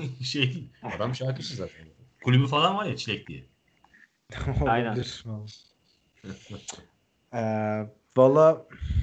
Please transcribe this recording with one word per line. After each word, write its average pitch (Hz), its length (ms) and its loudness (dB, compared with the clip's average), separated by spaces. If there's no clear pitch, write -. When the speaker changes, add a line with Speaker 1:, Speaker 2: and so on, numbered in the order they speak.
Speaker 1:
<laughs> 131 240 -8
şey, 127 440 -2
adam 113 320 -6
şarkıcı 131 420 -8
zaten. 85 300 -12
Kulübü 127 240 4
falan 156 300 2
var 208 80 -2
ya, 127 120 -4
Çilek 101 320 -8
diye. 123 160 -14
Speaker 2:
<laughs> - 360 -2
Speaker 3:
Aynen. 117 220 2
Speaker 2:
Olabilir. 117 360 -6
Ee, 110 520 -2
valla 156 500 6